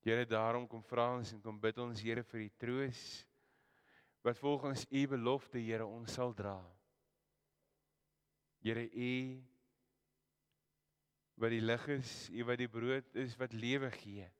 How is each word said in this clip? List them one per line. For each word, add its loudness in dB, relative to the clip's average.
Here, 4
daarom 2
kom -10
vra 4
ons -4
en -12
kom -8
bid 2
ons, -4
Here, 2
vir -4
die -10
troos -2
wat 4
volgens 0
U 6
belofte, 0
Here, -2
ons -6
sal 0
dra. -4
Here, 0
U -2
wat 4
die 2
lig 4
is, -6
U -2
wat 2
die -2
brood 0
is -2
wat -2
lewe 0
gee -10